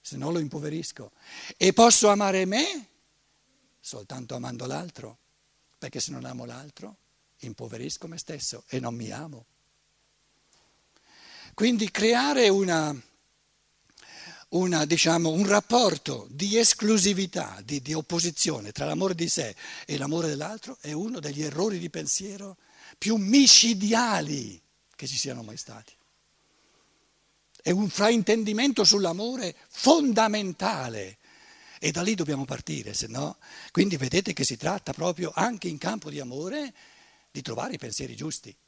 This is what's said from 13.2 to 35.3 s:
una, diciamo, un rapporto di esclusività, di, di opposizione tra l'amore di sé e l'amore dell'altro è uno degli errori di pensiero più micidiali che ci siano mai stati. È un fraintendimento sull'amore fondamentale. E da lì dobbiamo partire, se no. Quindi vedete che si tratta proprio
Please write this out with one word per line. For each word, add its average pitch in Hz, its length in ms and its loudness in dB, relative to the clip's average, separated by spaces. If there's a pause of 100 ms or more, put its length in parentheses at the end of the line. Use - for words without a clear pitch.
una, 175 340 2
diciamo, 165 460 4
un 190 180 2
rapporto 185 840 2
di 190 260 -2
esclusività, 190 1080 2
di, 135 180 -6
di 143 100 -6
opposizione 156 800 -2
tra 139 140 -6
l'amore 180 320 -2
di 165 120 -2
sé 113 280 -4 (280)
e 147 140 -6
l'amore 156 300 -2
dell'altro 160 520 -8
è 151 120 -10
uno 202 260 -6
degli 147 240 -8
errori 175 380 -2
di 175 100 -10
pensiero 190 680 -6 (400)
più 220 200 0
micidiali 202 1500 4 (320)
che 139 140 -12
ci 135 80 -6
siano 127 260 -6
mai 110 140 -14
stati. 110 420 -18 (1600)
È - 80 0
un 190 180 2
fraintendimento 220 960 2
sull'amore 202 680 2 (140)
fondamentale. 196 1500 2 (600)
E 156 120 0
da 170 120 -4
lì 214 120 0
dobbiamo 147 300 -2
partire, 127 500 -8
se - 120 -4
no. 131 320 -8 (320)
Quindi 185 260 2
vedete 151 360 0
che 143 120 -2
si 127 120 -2
tratta 160 360 -4
proprio 165 420 -4